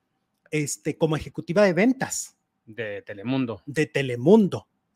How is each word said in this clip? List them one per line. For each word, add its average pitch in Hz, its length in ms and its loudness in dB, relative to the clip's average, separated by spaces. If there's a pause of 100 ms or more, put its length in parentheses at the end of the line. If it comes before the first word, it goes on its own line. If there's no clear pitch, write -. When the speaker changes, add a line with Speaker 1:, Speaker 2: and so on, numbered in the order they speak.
(500)
Speaker 1:
este, 151 480 -6
como 156 180 0
ejecutiva 165 480 -2
de 190 80 4
ventas. 226 640 -2 (300)
Speaker 2:
De 104 360 -10
Telemundo. 113 640 -4
Speaker 1:
De 147 200 -2
Telemundo, 139 840 2 (280)